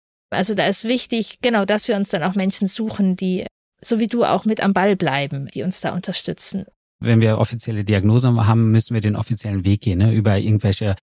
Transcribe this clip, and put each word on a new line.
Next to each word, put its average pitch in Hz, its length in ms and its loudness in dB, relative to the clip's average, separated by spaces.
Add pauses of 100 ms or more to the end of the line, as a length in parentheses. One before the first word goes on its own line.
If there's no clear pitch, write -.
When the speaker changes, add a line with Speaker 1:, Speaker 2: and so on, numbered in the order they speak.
(300)
Speaker 1:
Also 190 260 -2
da 175 100 0
ist 196 200 -2
wichtig, 233 560 -4
genau, 226 240 2
dass 208 220 -2
wir 233 80 0
uns 196 140 -2
dann 165 140 -2
auch 185 120 -2
Menschen 190 320 -2
suchen, 196 480 -2
die, 185 300 -4 (360)
so 226 180 -2
wie 233 80 0
du, 240 160 0
auch - 220 0
mit 214 160 0
am 196 120 2
Ball 190 220 2
bleiben, 143 580 -2
die - 100 -6
uns 185 180 -6
da 156 120 -4
unterstützen. - 720 -6 (340)
Speaker 2:
Wenn 113 220 4
wir 110 160 2
offizielle 113 460 -4
Diagnose 107 500 4 (140)
haben, 113 240 4
müssen 113 220 2
wir 113 80 0
den 104 140 0
offiziellen 101 500 -4
Weg 98 160 2
gehen, 90 180 0
ne? 110 140 4
Über 104 240 2
irgendwelche 104 640 0